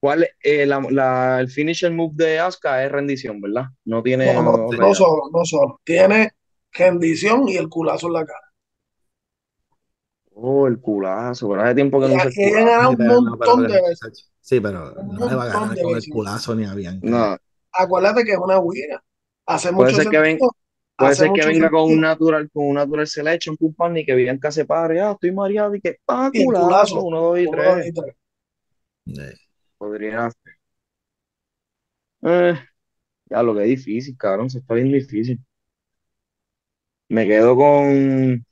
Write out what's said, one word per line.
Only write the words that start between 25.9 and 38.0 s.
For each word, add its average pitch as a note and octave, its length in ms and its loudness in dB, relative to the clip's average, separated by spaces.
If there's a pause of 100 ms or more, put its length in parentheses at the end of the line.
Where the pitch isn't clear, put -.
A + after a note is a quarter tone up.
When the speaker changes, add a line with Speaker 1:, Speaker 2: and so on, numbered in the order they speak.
Speaker 1:
ah, C4 240 -2
Speaker 2:
Y A#3 100 0
el C4 100 2
Speaker 1:
culazo, F3+ 460 2
Speaker 2:
culazo, - 20 -2
Speaker 1:
uno, E3 220 -4
dos E3+ 180 0
y F3 80 0
Speaker 2:
uno, D3+ 160 -4
dos F3+ 160 4
Speaker 1:
tres. E3+ 60 -8
Speaker 2:
y E3 60 -10
tres. D#3+ 240 -12 (920)
Speaker 3:
Sí. C#2 160 -14 (560)
Speaker 1:
Podría G#2+ 520 -8
ser. - 240 -20 (1700)
Eh, F3 320 2 (760)
ya G#2+ 120 -2
lo A#2 120 0
que G#2 100 -2
es A2+ 60 2
difícil, C3 480 -6
cabrón, G#2+ 320 -4
se C3 80 -10
está A#2 160 -8
bien C3 180 0
difícil. B2+ 480 -4 (1700)
Me A2 180 0
quedo A#2 300 6
con, C3+ 960 2